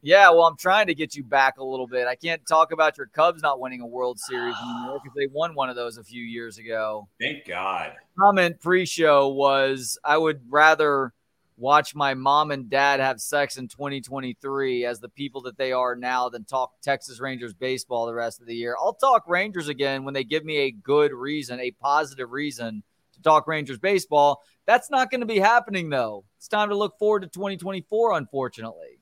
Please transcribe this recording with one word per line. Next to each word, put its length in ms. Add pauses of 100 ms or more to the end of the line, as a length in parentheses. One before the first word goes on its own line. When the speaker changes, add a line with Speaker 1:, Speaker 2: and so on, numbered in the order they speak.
Speaker 1:
Yeah, 280
well, 140
I'm 120
trying 300
to 80
get 220
you 80
back 340
a 60
little 240
bit. 180
I 80
can't 320
talk 260
about 240
your 120
Cubs 340
not 180
winning 200
a 60
World 340
Series 420
anymore 380
'cause 160
they 100
won 280
one 140
of 80
those 220
a 60
few 180
years 340
ago. 520 (120)
Speaker 2:
Thank 260
God. 480 (220)
Speaker 1:
Comment 440
pre-show 680
was, 760
"I 120
would 320
rather 640 (460)
watch 360
my 200
mom 380
and 180
dad 300
have 200
sex 380
in 100
twenty 320
twenty-three 840
as 140
the 100
people 320
that 160
they 140
are 220
now 360
than 140
talk 360
Texas 400
Rangers 320
baseball 540
the 80
rest 260
of 60
the 100
year. 240
I'll 140
talk 340
Rangers 400
again 360
when 100
they 100
give 220
me 140
a 100
good 420
reason, 480
a 120
positive 580
reason 520 (300)
to 80
talk 260
Rangers 320
baseball." 640 (220)
That's 240
not 220
gonna 160
be 140
happening, 500
though. 340 (140)
It's 100
time 220
to 40
look 240
forward 220
to 80
twenty 300
twenty-four, 580
unfortunately. 840